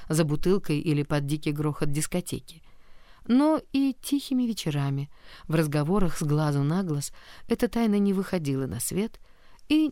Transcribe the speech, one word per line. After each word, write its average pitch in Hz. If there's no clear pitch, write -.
за 156
бутылкой 156
или 147
под 143
дикий 151
грохот 147
дискотеки. -
Но 285
и 269
тихими 262
вечерами, 143
в 151
разговорах 160
с -
глазу 147
на 160
глаз, 147
эта 233
тайна 220
не 202
выходила 151
на 120
свет 196
и 302